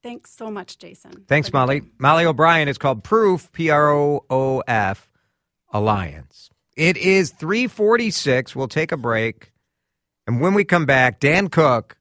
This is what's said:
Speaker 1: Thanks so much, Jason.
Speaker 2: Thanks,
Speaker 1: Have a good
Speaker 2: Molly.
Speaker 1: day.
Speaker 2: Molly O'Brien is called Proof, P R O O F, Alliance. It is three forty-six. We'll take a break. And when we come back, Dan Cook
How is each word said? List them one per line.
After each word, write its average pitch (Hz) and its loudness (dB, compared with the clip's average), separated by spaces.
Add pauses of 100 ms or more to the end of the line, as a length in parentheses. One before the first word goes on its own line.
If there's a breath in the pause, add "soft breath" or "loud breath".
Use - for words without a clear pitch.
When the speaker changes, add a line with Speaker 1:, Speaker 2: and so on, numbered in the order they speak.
Speaker 1:
Thanks 240 -18
so 220 -14
much, 202 -14
Jason. - -20
Speaker 2:
Thanks, 147 0
Speaker 1:
Have - -
a - -10
good 143 0
Speaker 2:
Molly. 135 0
Speaker 1:
day. - -20 (120)
Speaker 2:
Molly 160 4
O'Brien 160 2
is 135 -6
called 131 -2
Proof, 208 0
P 165 -4
R 147 4
O 147 0
O 131 -2
F, 104 -2 (640)
Alliance. 95 -4 (260)
It 165 0
is 185 0
three 214 -4
forty-six. 208 -2
We'll 131 -6
take 160 -4
a 170 -4
break. 113 -4 (760)
And 120 -2
when 180 0
we 202 2
come 170 0
back, 127 2
Dan 170 2
Cook 135 0